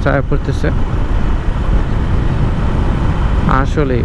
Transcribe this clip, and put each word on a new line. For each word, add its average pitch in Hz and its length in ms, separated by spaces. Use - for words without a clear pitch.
ছায়া 139 260
পড়তেছে। 131 380
আসলেই 135 440